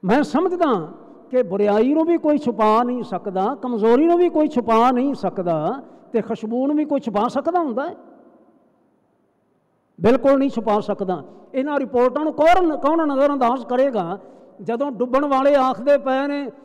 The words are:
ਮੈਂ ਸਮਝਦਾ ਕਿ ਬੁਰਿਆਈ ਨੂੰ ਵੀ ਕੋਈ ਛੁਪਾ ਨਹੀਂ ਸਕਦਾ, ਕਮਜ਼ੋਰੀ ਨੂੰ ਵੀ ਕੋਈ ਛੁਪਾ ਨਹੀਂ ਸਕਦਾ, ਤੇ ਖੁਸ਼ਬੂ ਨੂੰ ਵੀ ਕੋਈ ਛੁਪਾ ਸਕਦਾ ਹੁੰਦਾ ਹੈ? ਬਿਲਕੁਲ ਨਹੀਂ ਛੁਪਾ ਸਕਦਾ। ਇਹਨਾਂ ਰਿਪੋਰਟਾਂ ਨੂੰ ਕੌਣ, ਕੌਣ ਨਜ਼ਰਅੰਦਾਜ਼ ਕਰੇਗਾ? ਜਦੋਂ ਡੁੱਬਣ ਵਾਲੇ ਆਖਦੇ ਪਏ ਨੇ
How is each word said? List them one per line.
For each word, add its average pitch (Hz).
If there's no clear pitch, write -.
ਮੈਂ 233
ਸਮਝਦਾ 311
ਕਿ 254
ਬੁਰਿਆਈ 208
ਨੂੰ 320
ਵੀ 339
ਕੋਈ 302
ਛੁਪਾ 220
ਨਹੀਂ 247
ਸਕਦਾ, 190
ਕਮਜ਼ੋਰੀ 233
ਨੂੰ 349
ਵੀ 349
ਕੋਈ 311
ਛੁਪਾ 226
ਨਹੀਂ 262
ਸਕਦਾ, 180
ਤੇ 220
ਖੁਸ਼ਬੂ 226
ਨੂੰ 294
ਵੀ 302
ਕੋਈ 294
ਛੁਪਾ 220
ਸਕਦਾ 285
ਹੁੰਦਾ 285
ਹੈ? 403
ਬਿਲਕੁਲ 262
ਨਹੀਂ 269
ਛੁਪਾ 208
ਸਕਦਾ। 185
ਇਹਨਾਂ 285
ਰਿਪੋਰਟਾਂ 254
ਨੂੰ 311
ਕੌਣ, 330
ਕੌਣ 311
ਨਜ਼ਰਅੰਦਾਜ਼ 269
ਕਰੇਗਾ? 233
ਜਦੋਂ 240
ਡੁੱਬਣ 254
ਵਾਲੇ 277
ਆਖਦੇ 262
ਪਏ 269
ਨੇ 285